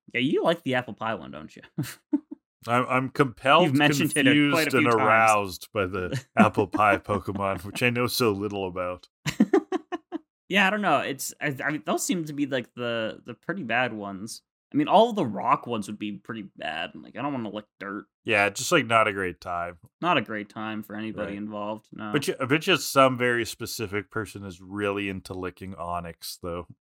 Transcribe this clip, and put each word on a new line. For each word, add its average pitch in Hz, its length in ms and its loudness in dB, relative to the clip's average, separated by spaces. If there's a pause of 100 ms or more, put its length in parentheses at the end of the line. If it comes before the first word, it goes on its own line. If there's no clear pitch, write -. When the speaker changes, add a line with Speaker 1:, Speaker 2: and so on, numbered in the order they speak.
(120)
Speaker 1:
Yeah, 120 80 -2
you 170 220 2
like 175 220 0
the 131 100 0
apple 123 200 -4
pie 113 200 -4
one, 73 160 -10
don't 78 240 -16
you? - 80 -20 (160)
<laughs> - 400 -4 (500)
Speaker 2:
I'm, 120 200 2
I'm 131 220 0
compelled, 143 540 4
Speaker 1:
You've 143 120 2
mentioned 147 400 4
it 143 100 4
a, 147 240 6
quite 151 180 2
a - 20 -2
Speaker 2:
confused, 135 40 2
and 123 100 6
Speaker 1:
few 120 60 6
times. 120 120 6
Speaker 2:
aroused 110 720 4
by 101 120 2
the 92 440 -4
Speaker 1:
<laughs> - 60 -4
Speaker 2:
apple 107 300 4
pie 101 320 4
Pokemon, 98 680 -4
which 98 180 -6
I 123 80 4
know 123 160 0
so 117 260 2
little 98 340 -4
about. 90 420 -8 (180)
Speaker 1:
<laughs> - 120 -6 (1080)
Yeah, 196 200 2
I - 20 2
don't 208 100 -2
know. 160 200 2
It's, 135 400 -6
I, 139 240 -4
I 143 80 -2
mean, 151 140 -6
those - 180 -2
seem 180 220 -2
to 151 60 -10
be, 143 140 -2
like, 127 300 -4
the, 117 500 -4
the 120 80 -14
pretty 170 300 -8
bad 117 280 0
ones. 101 500 -10 (300)
I - 40 -2
mean, 147 100 2
all 220 260 6
the 196 140 0
rock 113 400 0
ones 113 220 -4
would 107 100 -10
be 104 140 -6
pretty 107 320 -12 (120)
bad. 80 380 -6
Like, 67 220 -18
I 110 60 -8
don't 143 100 -4
wanna 117 180 -6
lick 107 140 -10 (160)
dirt. 98 240 -10 (200)
Speaker 2:
Yeah, 101 260 4
just, 120 200 -6
like, 139 160 4
not 113 220 6
a 104 40 2
great 95 280 -4
time. 87 380 -8 (220)
Speaker 1:
Not 165 180 2
a - 40 4
great 104 260 -8
time 110 360 -8
for 104 100 -14
anybody 104 380 -8
Speaker 2:
Right. 101 60 -10
Speaker 1:
involved, 107 540 -10
no. 107 200 -10
Speaker 2:
But 143 160 -2
you, 185 120 -4
I 135 40 -2
bet 147 240 0
you 180 80 4
some 131 420 2
very 120 260 2
specific 104 640 -6
person 101 360 -8
is 90 160 -12
really 101 480 -2
into 95 260 -8
licking 92 400 -10
Onix, 85 680 -8
though. 87 280 -8 (240)